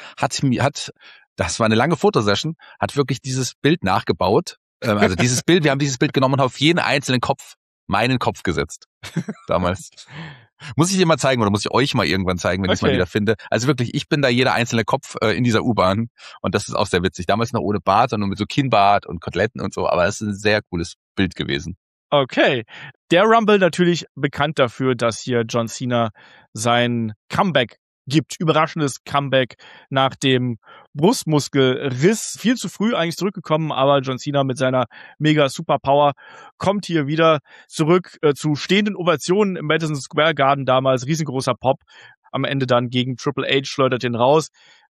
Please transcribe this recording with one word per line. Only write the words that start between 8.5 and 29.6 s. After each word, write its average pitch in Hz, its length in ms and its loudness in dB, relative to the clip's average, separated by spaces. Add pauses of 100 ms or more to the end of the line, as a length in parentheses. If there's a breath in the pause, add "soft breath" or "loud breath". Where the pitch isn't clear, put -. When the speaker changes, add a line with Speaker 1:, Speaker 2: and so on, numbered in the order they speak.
Speaker 2:
<laughs> - 440 -10
Speaker 1:
Damals. 90 420 -2 (840 loud breath)
Muss 175 160 2
ich 190 60 -2
dir 180 100 4
mal 156 100 4
zeigen 131 240 0
oder 101 80 2
muss 104 160 0
ich - 60 -8
euch 131 240 0
mal 104 100 2
irgendwann 90 320 0
zeigen, 92 260 -2
wenn 92 80 0
ich's - 120 -2
mal - 60 2
Speaker 2:
Okay. 131 80 2
Speaker 1:
wieder 90 100 0
finde. 107 260 0 (160 loud breath)
Also 113 180 0
wirklich, 123 280 -2
ich - 120 -6
bin 147 140 -2
da 131 80 2
jeder 123 240 2
einzelne 113 300 0
Kopf, - 360 -4
äh, 110 160 2
in 123 80 0
dieser 110 200 2
U-Bahn. 104 460 0 (320 loud breath)
Und 98 120 -2
das 104 140 -2
ist - 80 -8
auch 104 100 0
sehr 92 160 0
witzig. 90 240 -4
Damals 110 260 -2
noch 110 100 -4
ohne 101 180 -2
Bart, 107 320 2
sondern 104 180 -4
mit 92 80 -6
so 104 80 -4
Kinnbart 101 640 2
und 87 140 -10
Koteletten - 380 -2
und 98 140 -6
so. 90 160 -2
Aber 87 160 2
es 101 160 -4
ist 107 60 -4
ein 101 80 -4
sehr 104 260 2
cooles - 320 -8 (220)
Bild 95 200 0
gewesen. 73 420 -6 (340)
Speaker 2:
Okay. 143 520 2 (460 loud breath)
Der 175 140 4
Rumble 220 340 4
natürlich 175 480 2 (100)
bekannt 143 440 -2
dafür, 131 340 0
dass 117 260 -2
hier 120 300 0
John 117 180 -2
Cena 117 440 -2 (420 soft breath)
sein 120 600 0 (160)
Comeback 143 480 0 (300)
gibt. - 320 0
Überraschendes 156 640 0
Comeback 135 520 0 (340 loud breath)